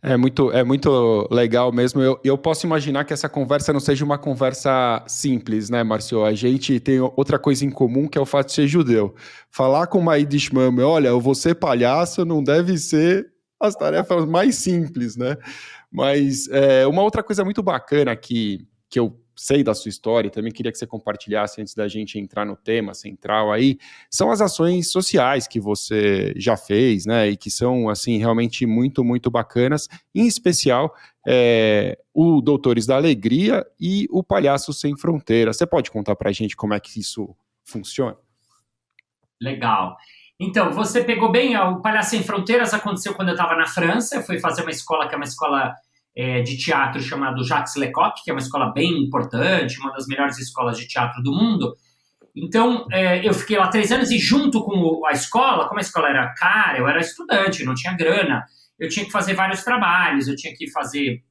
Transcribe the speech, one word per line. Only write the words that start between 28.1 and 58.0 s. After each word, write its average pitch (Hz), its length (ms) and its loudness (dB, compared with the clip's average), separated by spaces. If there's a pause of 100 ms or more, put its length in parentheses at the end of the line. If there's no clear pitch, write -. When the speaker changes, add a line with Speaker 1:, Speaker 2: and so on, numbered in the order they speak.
Speaker 1:
realmente 117 480 0
muito, 123 400 0
muito 123 260 0
bacanas, 123 580 0 (260)
em 220 120 4
especial, 147 680 0 (320)
é, 113 720 4 (160)
o 160 260 6
Doutores 123 460 2
da 131 100 4
Alegria 151 680 2 (140)
e 190 320 -2
o 185 140 0
Palhaço 147 480 0
Sem 143 240 -4
Fronteiras. 117 600 0
Você 170 80 2
pode 156 240 -2
contar 104 260 -4
pra 104 160 -2
gente 104 240 -4
como 107 160 -4
é 104 80 -2
que - 180 -14
isso 101 380 -10 (260)
funciona? - 540 -8 (1200)
Speaker 2:
Legal. 110 580 -2 (440)
Então, 185 320 0
você 220 320 -2
pegou 220 260 0
bem, 247 280 2
o 185 240 0
Palhaço 214 280 0
Sem 214 120 -2
Fronteiras 220 500 0
aconteceu 202 420 -4
quando 185 140 -2
eu 175 80 -2
tava 165 180 0
na 160 120 0
França, 220 500 -2
eu 254 60 -4
fui 170 160 -6
fazer 165 240 -4
uma 160 80 -6
escola, 151 380 -4
que 151 60 -8
é - 40 -6
uma 143 60 -8
escola, 135 500 -4 (400)
é, 127 260 -2
de 123 160 -4
teatro 139 460 -2
chamado 127 420 -4
Jacques 143 320 -2
Lecoq, - 480 -2
que 170 60 -8
é 139 40 -2
uma 131 60 -6
escola - 320 -4
bem 165 300 0
importante, 139 760 -2
uma 135 140 -10
das 135 140 -10
melhores 135 320 -4
escolas 123 400 -6
de - 100 -14
teatro 123 340 -4
do 135 80 -2
mundo. 180 460 0 (580)
Então, 226 560 0
é, 185 360 0
eu 202 80 2
fiquei - 240 -2
lá 185 100 4
três 208 240 0
anos 262 180 0
e 240 80 2
junto 269 460 2
com 196 140 -2
o, 160 280 0
a 151 60 2
escola, 175 560 0
como 208 100 -6
a 190 40 -4
escola 156 260 -2
era 127 260 0
cara, 180 440 2
eu 131 100 0
era 160 120 0
estudante, 190 600 -2
eu 127 60 -6
não 127 80 -4
tinha 180 200 -6
grana, 175 500 0 (340)